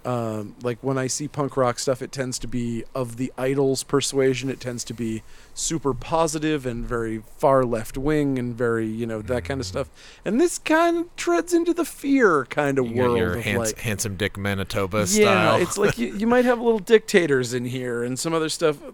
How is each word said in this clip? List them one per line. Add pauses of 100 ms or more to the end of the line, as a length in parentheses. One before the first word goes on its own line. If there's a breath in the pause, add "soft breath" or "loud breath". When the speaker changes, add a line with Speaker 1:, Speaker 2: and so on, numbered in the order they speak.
Speaker 1:
Um,
like,
when
I
see
punk
rock
stuff,
it
tends
to
be (100)
of
the
Idols
persuasion.
It
tends
to
be (320 soft breath)
super
positive
and
very (160)
far
left
wing
and
very,
you
know,
that
kind
of
Speaker 2:
Mm-hmm.
Speaker 1:
stuff.
And
this
kind
of
treads
into
the
Fear
kind
of
Speaker 2:
You
got
Speaker 1:
world
Speaker 2:
your
Speaker 1:
of,
Speaker 2:
hands-,
Speaker 1:
like,
Speaker 2:
Handsome
Dick
Manitoba
Speaker 1:
Yeah,
Speaker 2:
style.
Speaker 1:
it's
like
you,
you
might
have
little
Dictators
in
here
and
some
other
stuff. (180)